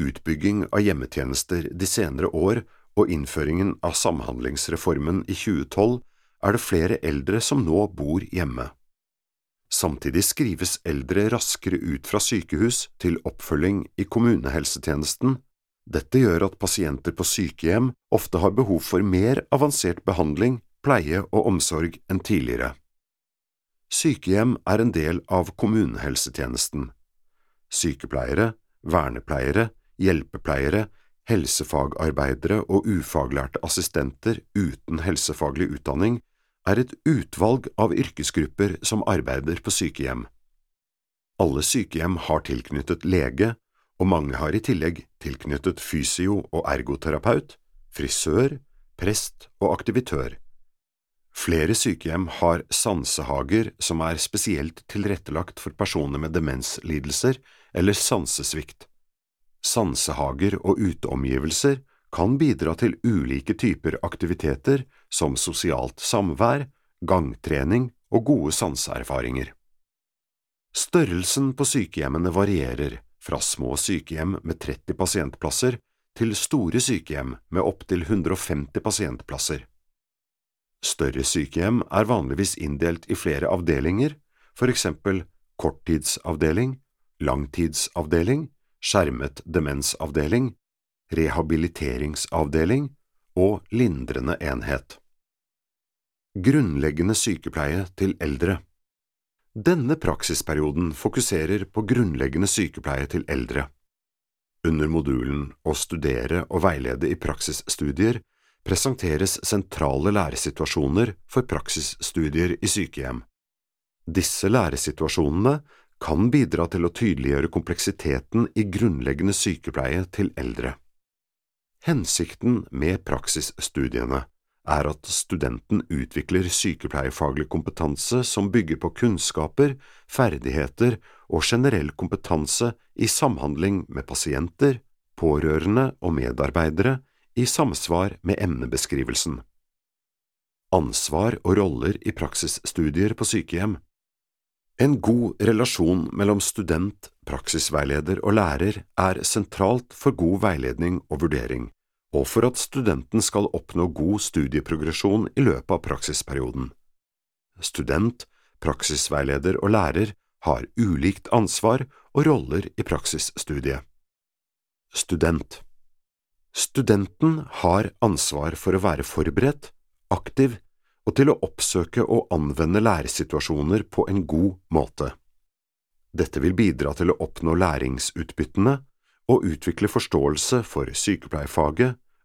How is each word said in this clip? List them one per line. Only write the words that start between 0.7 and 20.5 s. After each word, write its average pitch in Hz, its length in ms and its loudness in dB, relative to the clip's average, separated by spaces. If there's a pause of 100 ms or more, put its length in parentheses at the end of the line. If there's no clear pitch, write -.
av 104 100 2
hjemmetjenester 71 880 -2
de 87 160 -4
senere 80 480 -2
år 92 320 2 (280)
og 104 160 4
innføringen 80 640 0 (100)
av 85 160 -2
Samhandlingsreformen 71 1300 -2
i 95 80 -6
tjue 85 320 -2
tolv, 113 300 2 (500)
er 101 80 6
det 120 80 -2
flere 90 400 0
eldre 78 400 -2
som 139 240 0
nå 95 240 2
bor 76 400 -2
hjemme. 65 380 -4 (1000)
Samtidig 78 560 0
skrives - 540 -2 (100)
eldre 85 480 0
raskere - 400 -2
ut 73 320 -4
fra - 160 0
sykehus 104 600 0 (180)
til 85 240 0
oppfølging 87 560 -2 (160)
i 95 80 -2
kommunehelsetjenesten. 78 1300 0 (500)
Dette - 320 2
gjør 95 240 4
at - 160 -8
pasienter 85 560 -2
på 90 80 -2
sykehjem 101 640 0 (240)
ofte - 240 0
har 92 160 2
behov 101 320 2
for 92 160 2
mer 104 480 2
avansert 127 560 0
behandling, 92 560 2 (240)